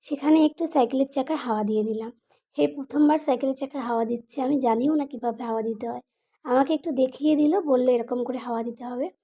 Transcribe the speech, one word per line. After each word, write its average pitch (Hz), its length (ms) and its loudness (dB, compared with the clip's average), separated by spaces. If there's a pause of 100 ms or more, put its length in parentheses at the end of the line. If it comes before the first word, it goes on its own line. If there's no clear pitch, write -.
সেখানে 302 400 4
একটু 302 200 0
সাইকেলের 269 440 2
চাকায় 269 340 -4
হাওয়া 214 200 -2
দিয়ে 214 200 0
দিলাম। 220 280 -4 (460)
হে, 294 100 4
প্রথমবার 294 520 2
সাইকেলের 269 380 0
চাকায় 269 300 -6
হাওয়া 233 180 0
দিচ্ছে, 233 360 -6
আমি 269 180 0
জানিও 247 360 2
না 285 100 0
কীভাবে 233 380 -6
হাওয়া 226 200 -4
দিতে 226 240 -4
হয়। 247 160 -8 (420)
আমাকে 262 280 2
একটু 311 180 -4
দেখিয়ে 269 440 0
দিল, 294 260 4
বলল 254 280 2
এরকম 240 340 0
করে 247 160 -6
হাওয়া 233 240 -6
দিতে 240 220 -10
হবে। 247 220 -6 (160)